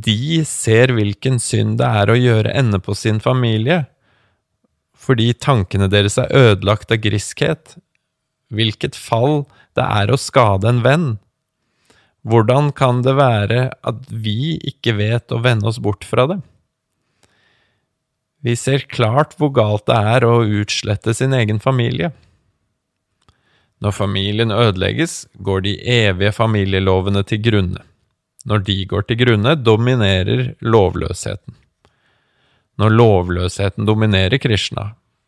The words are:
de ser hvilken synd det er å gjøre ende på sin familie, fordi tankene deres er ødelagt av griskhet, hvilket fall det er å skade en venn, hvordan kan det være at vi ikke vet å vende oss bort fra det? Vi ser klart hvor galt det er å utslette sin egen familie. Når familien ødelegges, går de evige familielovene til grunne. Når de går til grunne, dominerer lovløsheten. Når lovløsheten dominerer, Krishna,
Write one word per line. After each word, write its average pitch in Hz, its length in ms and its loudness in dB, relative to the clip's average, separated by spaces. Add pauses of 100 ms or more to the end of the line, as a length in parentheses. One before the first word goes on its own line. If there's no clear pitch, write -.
de 143 400 0
ser 120 480 2
hvilken 113 480 -2
synd 110 400 -2
det 127 80 0 (120)
er 101 120 2
å 120 60 4
gjøre 110 380 2
ende 107 280 0
på 101 140 -6
sin 107 260 -2
familie, 127 640 0 (1120)
fordi 120 340 0
tankene 98 560 0
deres 101 320 2
er - 160 -2
ødelagt 104 560 2
av 110 80 0
griskhet, - 800 -4 (720)
hvilket 113 460 -4
fall 139 480 -2 (320)
det - 80 0
er 101 260 0
å 135 80 0
skade 107 480 2
en 120 160 2
venn, 147 240 2 (1200)
hvordan 123 480 2
kan 123 300 0
det 135 100 2
være 117 460 2 (100)
at - 260 -8 (140)
vi 113 460 -4 (100)
ikke 117 300 -2
vet 110 340 -2
å 117 80 -2
vende 113 300 0
oss 113 100 -6
bort 104 240 -4
fra 123 240 0
det? 185 120 -6 (2000)
Vi 120 140 -2
ser 135 320 -2
klart 123 480 0
hvor 147 160 0
galt 107 340 0
det 120 80 2
er 117 320 2
å 117 160 4
utslette 104 720 -2
sin 131 180 0
egen 107 280 0
familie. 127 500 -2 (1700)
Når 104 140 -2
familien 104 580 -2
ødelegges, 107 680 -2 (180)
går 98 240 -2
de 101 140 -4 (100)
evige 104 480 2
familielovene 98 880 0
til 110 220 -4
grunne. 95 420 0 (580)
Når 107 180 -2
de 98 120 -4 (120)
går 98 200 -4
til 117 120 -2
grunne, 123 380 2
dominerer 113 1040 0
lovløsheten. - 920 -2 (1200)
Når 110 160 4
lovløsheten 98 920 2
dominerer, 107 500 2
Krishna, 107 540 -4 (360)